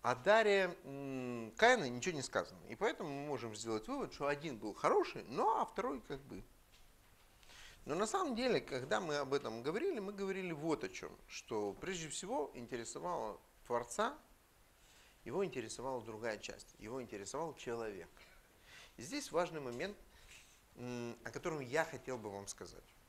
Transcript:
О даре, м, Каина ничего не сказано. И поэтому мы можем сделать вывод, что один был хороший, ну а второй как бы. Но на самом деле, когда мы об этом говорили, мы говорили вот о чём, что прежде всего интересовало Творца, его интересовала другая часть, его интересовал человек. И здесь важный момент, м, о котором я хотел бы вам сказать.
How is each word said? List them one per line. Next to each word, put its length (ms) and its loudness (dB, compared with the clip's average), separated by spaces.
О 140 4
даре, 600 8
м, 720 -4
Каина 320 10
ничего 260 -2
не 60 -2
сказано. 380 -2
И 60 -8
поэтому 340 0
мы 160 -4
можем 280 -2
сделать 340 0
вывод, 260 -4
что 120 0
один 300 0
был 160 -4
хороший, 560 4
ну 220 4
а 160 4
второй 340 -4
как 220 -8
бы. 200 -12
Но 80 -2
на 120 2
самом 280 2
деле, 280 4
когда 360 0
мы 180 0
об 180 2
этом 280 0
говорили, 380 0
мы 140 -4
говорили 380 -2
вот 320 0
о 40 -2
чём, 260 -8
что 460 -2
прежде 340 -4
всего 460 -2
интересовало 840 -4
Творца, 500 2
его 180 2
интересовала 580 -2
другая 360 -2
часть, 400 -12
его 240 -6
интересовал 540 -6
человек. 520 -4
И 60 -12
здесь 300 -6
важный 280 0
момент, 380 -6
м, 380 -6
о 60 -4
котором 300 -4
я 240 2
хотел 320 -6
бы 140 -6
вам 180 -8
сказать. 460 -14